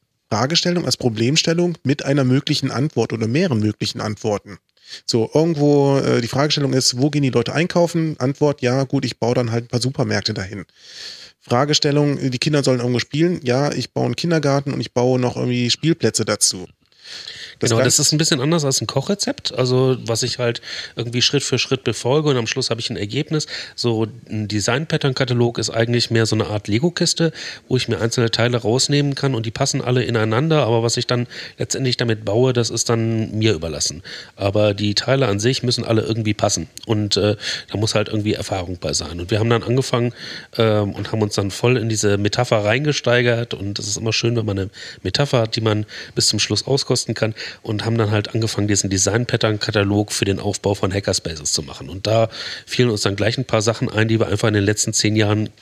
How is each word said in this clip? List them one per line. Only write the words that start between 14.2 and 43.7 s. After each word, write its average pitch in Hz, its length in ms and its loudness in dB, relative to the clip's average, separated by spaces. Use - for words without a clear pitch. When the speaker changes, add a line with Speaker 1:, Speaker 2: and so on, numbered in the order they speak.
Speaker 1:
und 127 80 -4
ich 117 120 -8
baue 127 280 2
noch 120 160 -2
irgendwie 123 340 0
Spielplätze 131 540 0
dazu. 101 420 -2
Das 117 100 0
Speaker 2:
Genau, 117 100 4
Speaker 1:
kann 127 60 6
Speaker 2:
das 120 140 4
ist 147 120 2
ein 151 80 2
bisschen 160 220 2
anders 156 240 2
als 135 160 0
ein 110 80 -4
Kochrezept. - 640 -4
Also 127 460 2
was 117 240 -2
ich 120 140 -4
halt 120 240 -2
irgendwie 117 260 -2
Schritt - 220 0
für 127 140 -2
Schritt - 260 -2
befolge 147 460 0
und 131 60 2
am 113 120 -2
Schluss - 220 -2
habe 117 100 -4
ich - 100 -8
ein 110 60 -4
Ergebnis. 123 500 -4
So 113 320 0
ein 107 200 -4
Design-Pattern-Katalog 120 1080 0
ist 110 120 -4
eigentlich 117 400 0
mehr 113 160 4
so 110 80 0
eine 110 120 0
Art 104 200 -6
Lego-Kiste, 165 640 0
wo 131 80 2
ich 123 100 0
mir 107 140 -2
einzelne 117 320 2
Teile 120 240 2
rausnehmen 135 580 0
kann 135 220 -2
und 113 100 -4
die 113 60 -6
passen 139 280 -2
alle 123 220 2
ineinander. 120 600 2
Aber 117 180 2
was 117 140 0
ich 123 100 -2
dann 123 220 0
letztendlich 127 380 -2
damit 110 280 0
baue, 120 280 4
das 117 180 0
ist - 180 -4
dann 113 500 0
mir 110 140 4
überlassen. 80 500 -4
Aber 101 400 2
die 104 200 0
Teile 131 340 2
an 101 100 0
sich 120 240 0
müssen 123 220 0
alle 110 180 2
irgendwie 110 320 -2
passen 92 340 0
und, 104 300 0
äh, 101 200 2
da - 60 -8
muss 107 180 -2
halt 104 140 0
irgendwie 107 260 -2
Erfahrung 90 460 -6
bei 76 120 -4
sein. 82 280 -6
Und 87 100 -6
wir 107 80 2
haben 101 120 2
dann 117 120 2
angefangen, 123 520 0
ähm, 107 360 2
und - 200 -6
haben 107 100 2
uns 104 120 0
dann 101 180 -2
voll 123 240 2
in 113 120 0
diese 104 300 2
Metapher 110 460 2
reingesteigert 120 920 2
und 101 240 -6